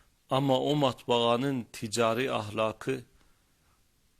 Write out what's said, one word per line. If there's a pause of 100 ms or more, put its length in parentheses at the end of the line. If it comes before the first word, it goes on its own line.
(300)
Ama
o
matbaanın
ticari
ahlakı (1160)